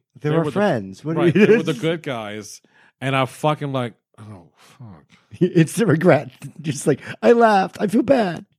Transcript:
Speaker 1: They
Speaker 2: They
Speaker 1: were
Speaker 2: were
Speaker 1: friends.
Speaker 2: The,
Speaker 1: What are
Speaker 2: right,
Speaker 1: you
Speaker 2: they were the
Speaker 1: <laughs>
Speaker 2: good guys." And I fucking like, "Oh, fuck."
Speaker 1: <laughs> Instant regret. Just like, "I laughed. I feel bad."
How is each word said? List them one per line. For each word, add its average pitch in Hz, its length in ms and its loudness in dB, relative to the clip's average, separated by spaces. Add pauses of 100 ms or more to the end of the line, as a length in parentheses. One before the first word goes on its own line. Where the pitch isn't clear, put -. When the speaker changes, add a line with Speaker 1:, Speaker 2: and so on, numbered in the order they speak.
(200)
Speaker 1:
They 151 100 -4
Speaker 2:
They 156 60 0
Speaker 1:
were 165 80 2
Speaker 2:
were 147 60 -4
Speaker 1:
friends. 123 500 -2
Speaker 2:
The, 147 80 -12
Speaker 1:
What 165 80 -4
are 151 40 -2
Speaker 2:
right, 170 140 4
Speaker 1:
you 208 120 6
Speaker 2:
they 214 120 6
were 196 40 -4
the 156 120 -4
Speaker 1:
<laughs> 143 140 -6
Speaker 2:
good 165 140 -6
guys." 107 580 -12 (400)
And 135 160 -2
I 131 100 2
fucking 147 460 -4
like, 123 220 -6 (240)
"Oh, 98 380 -20
fuck." 95 500 -20 (120)
Speaker 1:
<laughs> - 220 -10
Instant 175 480 2
regret. 151 420 2 (300)
Just 143 260 -8
like, 151 140 0 (220)
"I 226 100 6
laughed. 214 480 2
I 214 60 -2
feel 220 160 0
bad." 220 420 -2 (140)